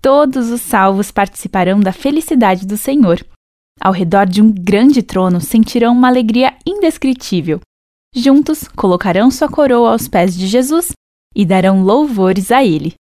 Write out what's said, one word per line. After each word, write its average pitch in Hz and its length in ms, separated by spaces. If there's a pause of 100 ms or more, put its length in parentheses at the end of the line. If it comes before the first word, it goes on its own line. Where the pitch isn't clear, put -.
Todos 269 480
os 240 120
salvos 196 500
participarão 196 680
da 190 100
felicidade 233 760
do 208 120
Senhor. 233 420 (600)
Ao 190 100
redor 190 360
de 185 140
um 220 80
grande 208 540
trono, 185 380
sentirão 233 500
uma 247 160
alegria 247 480 (100)
indescritível. 262 920 (560)
Juntos, 277 500
colocarão 190 640
sua 285 200
coroa 240 420
aos 226 160
pés 180 300
de 185 100
Jesus 262 460 (420)
e 202 100
darão 190 380
louvores 196 680
a 254 140
ele. 160 300 (160)